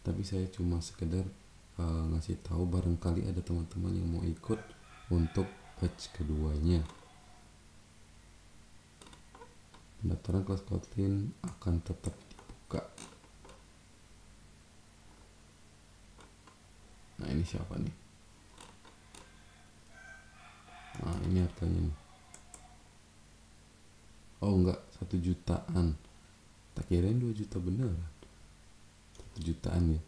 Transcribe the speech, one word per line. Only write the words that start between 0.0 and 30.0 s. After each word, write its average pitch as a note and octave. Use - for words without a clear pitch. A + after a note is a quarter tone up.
tapi F#2+
saya F#2
cuma F2
sekedar, F2+
eh, E2
ngasih D#2+
tahu E2+
barangkali F2
ada F2
teman-teman F2
yang F2
mau E2+
ikut E2+
untuk F2
batch -
keduanya. D2+
Pendaftaran F2+
kelas F#2+
Kotlin G2
akan F2
tetap -
dibuka. -
Nah, -
ini D2+
siapa -
nih? -
Nah, E2+
ini F#2
harganya E2+
nih. D#2
Oh, G2
enggak, F2+
satu F#2
jutaan. E2+
Tak -
kirain F#2+
dua A#2
juta G2+
beneran. F2+
Satu -
jutaan E2
ya. D#2+